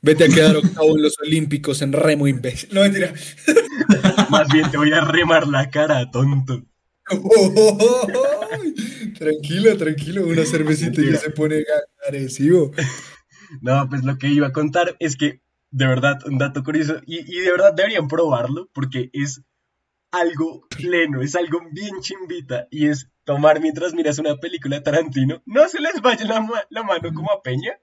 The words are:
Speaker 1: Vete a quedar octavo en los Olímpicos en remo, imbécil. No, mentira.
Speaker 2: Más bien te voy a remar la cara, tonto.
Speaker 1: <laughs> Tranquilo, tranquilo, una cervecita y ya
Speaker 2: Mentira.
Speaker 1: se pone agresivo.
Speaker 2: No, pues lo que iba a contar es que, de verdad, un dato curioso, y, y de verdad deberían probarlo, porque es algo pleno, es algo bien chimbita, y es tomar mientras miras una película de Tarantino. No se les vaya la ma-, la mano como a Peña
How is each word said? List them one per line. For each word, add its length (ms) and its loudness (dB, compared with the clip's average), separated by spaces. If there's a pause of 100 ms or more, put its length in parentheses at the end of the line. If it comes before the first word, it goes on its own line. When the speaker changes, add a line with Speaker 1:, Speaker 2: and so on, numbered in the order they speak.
Speaker 1:
Vete 220 6
a 60 8
quedar 280 6
octavo 400 4
en 60 2
los 160 2
Olímpicos 640 -2
en 100 -2
remo, 340 2
imbécil. 460 -4
No, 80 4
mentira. 320 2 (1160)
Speaker 2:
Más 200 4
bien 200 4
te 60 -4
voy 140 2
a 100 2
remar 460 2
la 220 -2
cara, 400 0
tonto. 540 -2 (440)
Speaker 1:
<laughs> 1200 4 (840)
Tranquilo, 600 0
tranquilo, 480 -4
una 200 0
cervecita 560 -2
y 40 4
ya 60 2
Speaker 2:
Mentira. 80 0
Speaker 1:
se 120 -8
pone 320 -2 (440)
agresivo. 640 0 (880)
Speaker 2:
No, 280 0
pues 140 -6
lo 140 -2
que 120 -4
iba 180 2
a 60 -6
contar 460 -2
es 160 -4
que, 260 -4 (300)
de 160 0
verdad, 380 0
un 120 -4
dato 260 -4
curioso, 320 -2 (100)
y, 140 -12
y 220 -10
de 100 2
verdad 220 4
deberían 340 -2
probarlo, 680 -2
porque 400 -6
es 280 -8 (680)
algo 580 -4
pleno, 520 -2
es 140 -6
algo 240 -2 (120)
bien 300 -12
chimbita, 680 -12
y 160 -2
es 220 -4 (140)
tomar 380 2
mientras 320 -4
miras 260 -2
una 180 -4
película 400 -8
de 60 -10
Tarantino. 640 -2
No 240 2
se 120 -8
les 200 -4
vaya 240 0
la 160 -2
ma-, 280 -6
la 140 -10
mano 300 -6
como 180 -6
a 100 -4
Peña 420 -6